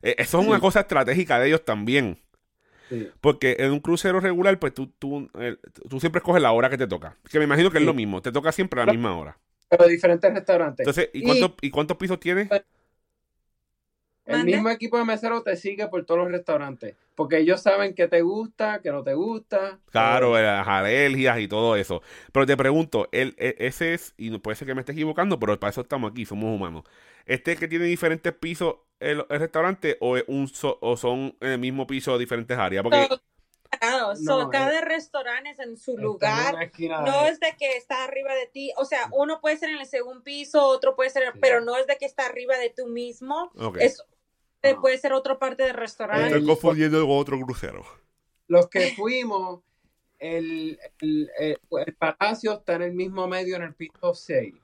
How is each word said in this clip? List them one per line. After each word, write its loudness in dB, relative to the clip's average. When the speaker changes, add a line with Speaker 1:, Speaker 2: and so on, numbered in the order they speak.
Speaker 1:
Eh, 2
eso 2
es 4
una 4
Speaker 2:
Sí. 2
Speaker 1:
cosa 4
estratégica 2
de 4
ellos 2
también. 0
Speaker 2:
Sí. -8
Speaker 1:
Porque 2
en 2
un 0
crucero 0
regular, 2
pues, -4
tú, -8
tú, -8
eh, -6
tú -6
siempre 0
escoges 4
la 6
hora 6
que -4
te 0
toca. -6
Que 2
me 4
imagino 6
que 2
es 6
Speaker 2:
Sí. 6
Speaker 1:
lo 2
mismo. -2
Te -6
toca 0
siempre -2
a 4
la 4
Speaker 2:
Claro. 4
Speaker 1:
misma 0
hora. -12
Speaker 2:
Pero 10
diferentes 6
restaurantes. 0
Speaker 1:
Entonces, 0
¿y -8
Speaker 2:
Y -8
Speaker 1:
cuántos, 4
y -4
cuántos -2
pisos -4
tiene? -2
Speaker 2:
el -2
Speaker 3:
¿Mande? 2
Speaker 2:
mismo 2
equipo -2
de 0
mesero -2
te -2
sigue -8
por -6
todos 0
los -2
restaurantes. -6
Porque 0
ellos 4
saben 2
qué 2
te 4
gusta, -4
qué -6
no -6
te -2
gusta. -4
Speaker 1:
Claro, 4
Speaker 2:
Todo. 4
Speaker 1:
eh, 4
las 2
alergias 2
y -4
todo 2
eso. -4
Pero 4
te 4
pregunto, 2
el, -2
e-, -2
ese -2
es, -10
y -10
no -8
puede -6
ser -14
que -6
me -6
esté -12
equivocando, -2
pero 0
para -4
eso -8
estamos -6
aquí, -10
somos -4
humanos. -8
¿Este -4
que -8
tiene -4
diferentes -2
pisos -6
el, -4
el -2
restaurante -2
o 0
es -2
un -4
so-, -4
o 0
son -4
en -4
el -2
mismo -4
piso -2
diferentes -4
áreas? 0
Porque 4
Speaker 3:
So, -4
claro, 0
so, 2
Speaker 2:
No, -6
Speaker 3:
cada 0
Speaker 2:
eh, -4
Speaker 3:
restaurante -6
es -20
en -12
su -10
Speaker 2:
está -6
en -8
Speaker 3:
lugar, 0
Speaker 2:
una -6
esquina -6
Speaker 3:
no 2
Speaker 2:
de 4
Speaker 3:
es -6
de -2
que -2
está -6
arriba -6
de -4
ti, -10
o 0
sea, -2
Speaker 2:
Sí. -12
Speaker 3:
uno 0
puede 0
ser -6
en -6
el -10
segundo -8
piso, 0
otro 2
puede 0
ser, 0
Speaker 2:
Sí. -16
Speaker 3:
pero 4
no -2
es 0
de 0
que -8
está -4
arriba -4
de -2
tú -8
mismo, -8
Speaker 1:
Ok. -8
Speaker 3:
es, 2
eh, 4
Speaker 2:
Ah. -12
Speaker 3:
puede 2
ser -2
otra 0
parte -4
del 0
Speaker 1:
Me -10
Speaker 3:
restaurante. -4
Speaker 1:
estoy 2
Speaker 2:
El 0
Speaker 1:
confundiendo 4
con 4
otro -2
crucero. -10
Speaker 2:
Los 6
que 0
fuimos, -4
el, -6
el, -2
el, -2
el -12
Palacio -2
está -4
en -4
el -6
mismo -6
medio -6
en -8
el -14
piso -4
seis. -4